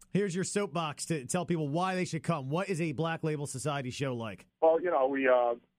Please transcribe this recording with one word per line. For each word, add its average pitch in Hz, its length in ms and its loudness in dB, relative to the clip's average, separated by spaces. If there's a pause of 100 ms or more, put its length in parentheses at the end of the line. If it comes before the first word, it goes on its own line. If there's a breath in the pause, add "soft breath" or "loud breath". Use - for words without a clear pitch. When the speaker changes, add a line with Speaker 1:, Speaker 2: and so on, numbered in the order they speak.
(120)
Speaker 1:
here's 185 240 0
your 185 80 -2
soapbox 160 640 -4
to 151 200 -4
tell 175 200 -2
people 160 240 -2
why 180 260 0
they 185 100 0
should - 180 -6
come. 143 260 -2
What 180 180 -2
is 175 140 -2
a 165 100 -2
Black 160 320 -2
Label 151 240 -2
Society 135 440 -4
show 135 220 -2
like? 113 320 -8 (160)
Speaker 2:
Well, 165 200 6
you 175 100 0
know, 135 160 4
we, 135 220 0
uh, 120 260 6 (240)